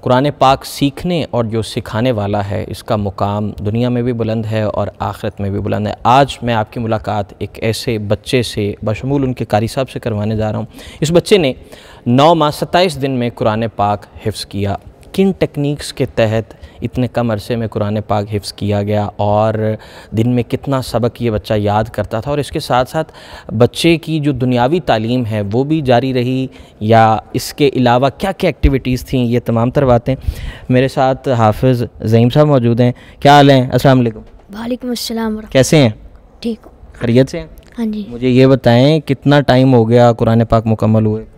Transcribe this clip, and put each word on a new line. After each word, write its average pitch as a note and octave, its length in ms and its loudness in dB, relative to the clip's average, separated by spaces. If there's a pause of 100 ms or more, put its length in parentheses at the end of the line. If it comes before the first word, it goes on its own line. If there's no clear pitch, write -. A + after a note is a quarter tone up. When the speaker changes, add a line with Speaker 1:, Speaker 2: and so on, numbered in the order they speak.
Speaker 1:
कुरान C3 280 0 (120)
पाक C3+ 240 2
सीखने D3 580 -4 (100)
और A#2 140 0
जो A2 160 -4
सिखाने A#2+ 500 -4
वाला G#2 280 -2
है, G2 240 -6
इसका - 320 -6
मुकाम G2+ 540 -4 (100)
दुनिया A2+ 280 -2
में A#2+ 140 -2
भी B2 100 -2
बुलंद A2+ 320 -4
है A2 220 -2
और G2+ 240 -4 (100)
आखिरत G#2 400 -6
में G2 120 -4
भी G2+ 60 -4
बुलंद G#2 280 -2
है। - 80 -4 (120)
आज C3 360 4
मैं A#2 100 -2
आपकी A2 260 -4
मुलाकात G#2+ 640 -4
एक - 220 -10
ऐसे A2+ 340 -2 (100)
बच्चे A2 360 -2
से, G#2 400 -4
बशमूल C3 400 -2
उनके B2 240 -4
कारी G#2+ 200 0
साहब C3+ 200 -4
से - 120 -12
करवाने G#2+ 380 -4
जा G#2+ 120 -2
रहा A2 100 -4
हूँ। G#2+ 80 -8 (340)
इस D#3 100 -2
बच्चे F3 260 2
ने C#3 180 0 (540)
नौ C#3+ 260 6
माह D3+ 160 2
सत्ताईस F3 460 0
दिन C3+ 160 -4
में A#2+ 180 -2
कुरान A2+ 360 -2 (100)
पाक G#2 300 -2 (180)
हिफ्ज़ - 200 -6
किया। G2 340 -6 (360)
किन G3 160 2
टेक्निक्स D3 600 -4
के C3+ 160 -4
तहत A2+ 460 -2 (300)
इतने B2 240 -4
कम A#2+ 240 -2
अरसे G#2+ 240 -6
में A2+ 140 -4
कुरान G#2 320 -4
पाक G#2 280 -4
हिफ्ज़ G#2 240 -8
किया G2+ 300 -4
गया G#2 220 -2 (140)
और A2 580 0 (360)
दिन A2+ 160 0
में B2 140 0
कितना C3+ 380 -4
सबक A#2+ 400 -4
ये A#2 100 0
बच्चा G#2+ 240 -4
याद G#2+ 340 0
करता G#2+ 320 -6
था, C#3+ 100 -6
और D3 80 -2
इसके C#3+ 200 -6
साथ B2+ 260 0
साथ D#3+ 260 -6 (420)
बच्चे B2 440 2
की D#3 220 -4
जो C#3+ 140 0
दुनियावी B2+ 480 0
तालीम A#2 440 -2
है G#2+ 180 -4
वो A2 200 -2
भी D#3 180 -2
जारी B2+ 320 2
रही B2+ 360 -2 (340)
या A2+ 200 6 (320)
इसके C#3+ 340 0
अलावा B2 400 2
क्या G3 220 -6
क्या F3+ 180 -2
एक्टिविटीज़ B2+ 560 -2
थीं, B2+ 200 -2
ये A#2 160 0
तमाम A#2 300 0
तर C#3+ 140 2
बातें। B2 300 2 (560)
मेरे C3 160 2
साथ C3 500 -2
हाफिज़ A#2 480 2 (200)
ज़हीम A2+ 240 4
साहब D3+ 180 4
मौजूद A#2 340 2
हैं। B2 120 2 (280)
क्या C#3+ 120 8
हाल C#3+ 180 8
हैं? C3 180 4
अस्सलाम C3 280 4
वालेकुम। A2 260 0 (300)
Speaker 2:
वालेकुम A#3+ 380 -8
अस्सलाम A3+ 320 -6
वरहमतुल्लाह। A3 280 -8
Speaker 1:
कैसे C3 260 4
हैं? B2 160 4 (500)
Speaker 2:
ठीक A#3 220 -6
हूँ। - 80 -20 (260)
Speaker 1:
खैरियत A#2+ 300 2
से F3 80 -10
हैं? D#3+ 120 -12 (280)
Speaker 2:
हाँ A#3 80 -4
जी। G#3+ 240 -6
Speaker 1:
मुझे B2 200 -2
ये B2+ 180 6
बताएं, C3 540 4
कितना C#3+ 420 2
टाइम C3 320 4
हो A2+ 100 6
गया A#2+ 280 6
कुरान A2+ 320 2
पाक A2+ 220 0
मुकम्मल A2 380 2
हुए? G#2+ 200 -4 (120)